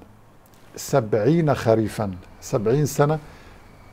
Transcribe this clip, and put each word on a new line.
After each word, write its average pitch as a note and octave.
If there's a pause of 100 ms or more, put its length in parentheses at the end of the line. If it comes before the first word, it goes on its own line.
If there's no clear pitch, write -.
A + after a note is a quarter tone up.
(760)
سبعين C3
خريفا". A2 (300)
سبعين C3
سنة D3 (760)